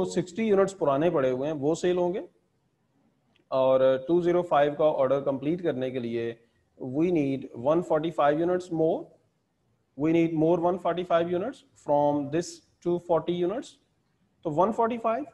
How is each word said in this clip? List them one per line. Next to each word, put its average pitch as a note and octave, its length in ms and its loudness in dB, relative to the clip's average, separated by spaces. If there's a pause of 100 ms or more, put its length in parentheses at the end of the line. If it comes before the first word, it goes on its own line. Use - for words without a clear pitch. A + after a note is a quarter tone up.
सिक्सटी F#3+ 420 -4
यूनिट्स G3 260 4
पुराने D3 360 2
पड़े C#3 200 2
हुए B2+ 180 -2
हैं G#3+ 80 -4
वो D3 200 0
सेल F3+ 220 0
होंगे, F3+ 260 -2 (1300)
और C3 560 4
टू F3 140 4
ज़ीरो F3 280 2
फ़ाइव C#3+ 300 4
का D#3 60 4
ऑर्डर C#3 360 2
complete C#3+ 400 -4
करने C3 300 -2
के C3 80 -6
लिए A#2 260 -4 (540)
we D3 320 -2
need C#3 340 -2 (220)
one E3 160 2
forty E3 280 -2
five D3+ 280 2
units F3+ 320 -2
more, E3 340 -2 (920)
we D#3+ 160 0
need E3 200 2
more D#3+ 320 2
one F3 140 0
forty F3 240 -4
five E3+ 280 0
units G3 320 -6 (200)
from D3 480 0
this F3 200 -4 (320)
two F3 160 0 (100)
forty F3 320 0
units। G#3 280 -4 (760)
तो E3+ 40 -4
वन E3+ 220 2
फ़ोर्टी A#3 260 0
फ़ाइव A#3 360 -4